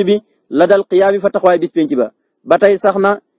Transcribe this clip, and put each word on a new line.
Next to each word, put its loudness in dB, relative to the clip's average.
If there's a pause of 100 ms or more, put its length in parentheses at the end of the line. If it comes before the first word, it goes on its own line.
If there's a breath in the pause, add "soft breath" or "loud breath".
bi, 2 (340)
la 2
dal 2
qiyaami 0
fa -4
taxawaay 0
bis -6
penc -2
ba. -2 (320)
Ba 0
tey 2
sax -2
na 0 (200)